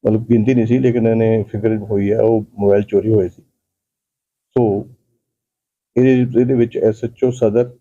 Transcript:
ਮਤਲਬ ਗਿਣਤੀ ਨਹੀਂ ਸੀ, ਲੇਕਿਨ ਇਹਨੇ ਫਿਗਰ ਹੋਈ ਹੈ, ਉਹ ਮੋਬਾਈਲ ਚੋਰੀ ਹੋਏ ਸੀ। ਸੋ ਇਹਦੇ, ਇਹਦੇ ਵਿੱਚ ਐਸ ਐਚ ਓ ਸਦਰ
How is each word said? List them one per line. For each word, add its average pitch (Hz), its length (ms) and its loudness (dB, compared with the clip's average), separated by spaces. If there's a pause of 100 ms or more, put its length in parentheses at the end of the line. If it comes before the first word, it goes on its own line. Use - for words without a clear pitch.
ਮਤਲਬ 110 240 0
ਗਿਣਤੀ 117 260 2
ਨਹੀਂ 113 100 0
ਸੀ, 120 140 0
ਲੇਕਿਨ 120 280 0
ਇਹਨੇ 113 360 0
ਫਿਗਰ 110 340 -4
ਹੋਈ 101 340 -4
ਹੈ, 113 80 -2
ਉਹ 110 240 2 (160)
ਮੋਬਾਈਲ 101 240 2
ਚੋਰੀ 101 300 0
ਹੋਏ 98 140 0
ਸੀ। - 140 -14 (1160)
ਸੋ 107 300 0 (1080)
ਇਹਦੇ, 127 440 2
ਇਹਦੇ 127 120 0
ਵਿੱਚ 120 240 -2
ਐਸ 107 260 -2
ਐਚ - 200 -6
ਓ 127 80 0
ਸਦਰ 120 500 -2